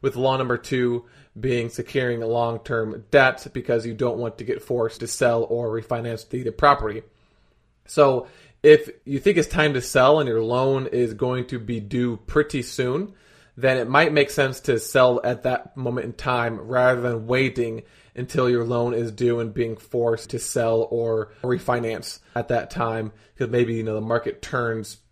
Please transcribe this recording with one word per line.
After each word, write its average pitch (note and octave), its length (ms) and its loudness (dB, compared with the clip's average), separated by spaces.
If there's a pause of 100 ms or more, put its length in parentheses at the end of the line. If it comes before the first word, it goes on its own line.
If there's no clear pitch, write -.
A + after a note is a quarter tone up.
with C3+ 140 -2
law C3 220 2
number B2 200 0
two A#2+ 480 -2 (320)
being A#2+ 320 -2
securing B2 520 -4
long-term A#2 920 -2
debt, C3 420 4
because A#2 320 -2
you A#2 80 -6
don't A2+ 240 -2
want A#2 200 -6
to A#2+ 80 -12
get B2 160 -4
forced A#2 400 -4
to A#2 60 -8
sell A#2 420 2
or A#2+ 200 -2
refinance A2+ 600 -6
the, B2+ 140 -6
the A#2 80 -4
property. A2+ 500 2 (840)
So C3+ 420 4 (340)
if D3+ 280 8 (140)
you C#3 160 -6
think G3 180 2
it's D#3 100 2
time D3+ 260 2
to B2+ 80 -2
sell C#3+ 380 6
and C#3 80 0
your A2+ 140 0
loan C3 460 0
is A#2+ 260 0
going B2+ 340 -2
to B2 120 -8
be A2+ 200 -6
due A#2 380 -2
pretty D3+ 440 0
soon, C#3 520 -4 (420)
then C3 220 2
it A#2 120 -2
might D3+ 240 4
make D3 160 4
sense C3+ 320 -2
to A#2+ 180 0
sell B2+ 440 4
at B2 200 -2
that - 320 -4
moment B2 300 -6
in A#2+ 80 -10
time A#2 480 -2
rather B2 400 2
than A#2 260 -4
waiting A#2+ 560 -2 (320)
until B2+ 340 -2
your A#2+ 140 2
loan A#2+ 300 -2
is A2+ 180 -4
due A#2+ 300 0
and A2+ 120 -6
being A2+ 220 -4
forced A#2 540 -2
to A#2+ 100 -6
sell A2+ 520 0
or A2+ 400 -2 (100)
refinance A#2+ 800 -2 (160)
at A#2+ 120 -4
that - 240 -2
time, A2+ 400 -4 (260)
'cause A#2+ 120 -4
maybe, A#2+ 240 2
you A2+ 100 -4
know, A2 120 -4
the G#2+ 60 -2
market A2+ 400 -2
turns A2+ 560 -6 (140)